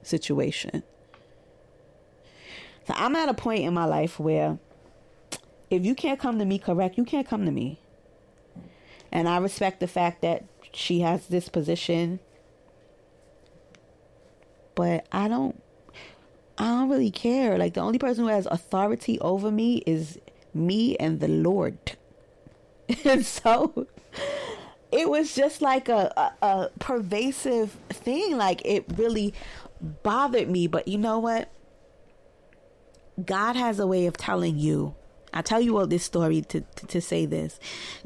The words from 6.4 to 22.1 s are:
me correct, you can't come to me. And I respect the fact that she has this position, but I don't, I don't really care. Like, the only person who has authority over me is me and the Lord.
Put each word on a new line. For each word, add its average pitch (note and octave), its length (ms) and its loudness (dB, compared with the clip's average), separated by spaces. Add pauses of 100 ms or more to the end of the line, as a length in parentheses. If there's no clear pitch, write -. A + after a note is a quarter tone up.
me G3 140 2
correct, F#3 400 0
you A#3+ 80 2
can't C4+ 200 -2
come G#3+ 200 -2
to D#3 60 2
me. C3+ 280 -4 (1300)
And E3+ 160 0
I F3 100 2
respect F#3+ 420 -2
the F3+ 80 -2
fact F3 340 0
that E3+ 220 0 (280)
she - 280 0
has F3 260 0
this F3 220 -2
position, E3+ 720 -2 (2500)
but E3+ 340 2
I G3 160 0
don't, A#3+ 340 -2 (960)
I G#3 100 -2
don't B3 220 2
really C4 220 2
care. A#3 480 2
Like, F3 160 2
the F#3+ 60 -2
only A3 180 0
person B3 240 0
who A3+ 80 2
has G3+ 160 2
authority G#3 720 0
over G3 320 0
me A3+ 340 2
is D#3+ 360 -2 (340)
me G3 440 2
and D#3 200 0
the D#3 80 -2
Lord. D#3+ 720 0 (920)